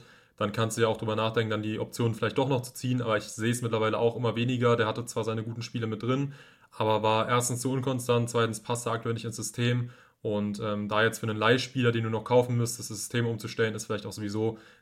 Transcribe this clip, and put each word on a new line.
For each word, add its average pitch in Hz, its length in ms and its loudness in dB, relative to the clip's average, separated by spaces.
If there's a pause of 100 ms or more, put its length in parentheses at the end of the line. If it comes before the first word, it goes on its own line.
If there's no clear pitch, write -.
(380)
dann 104 140 0
kannst 110 260 -2
du 117 40 0
ja 113 80 6
auch 107 80 0
drüber 107 180 -2
nachdenken, 110 360 2
dann 107 120 0
die 107 160 -2
Option 117 360 0
vielleicht 110 220 -2
doch 139 120 2
noch 127 120 2
zu - 120 -14
ziehen. 127 280 -2
Aber 110 160 2
ich 104 80 -2
sehe 110 260 -2
es 120 100 -4
mittlerweile 110 360 0
auch 117 200 2
immer 117 180 0
weniger. 120 420 2
Der 110 100 2
hatte 113 180 -4
zwar 117 180 -4
seine 110 200 -2
guten 113 180 -8
Spiele 117 260 -4
mit 110 160 -4
drin, 139 300 0 (380)
aber 107 320 2
war 110 260 4
erstens 123 320 2
zu 131 100 0
unkonstant, 123 580 0
zweitens 113 320 0
passte 120 300 -4
aktuell 113 220 -2
nicht 117 120 -6
ins 117 120 -8
System. 120 540 0 (300)
Und, 104 400 -2
ähm, 104 280 -2
da 107 140 4
jetzt 110 160 2
für 117 80 -4
einen 107 100 -2
Leihspieler, 120 540 4
den 113 140 0
du 113 40 -2
noch 110 140 -2
kaufen 120 340 4
müsstest, 117 320 -2
das 107 80 -10
System 117 300 -2
umzustellen, 110 480 -2
ist 107 100 -8
vielleicht 104 200 -4
auch 107 80 -8
sowieso 107 440 -2 (240)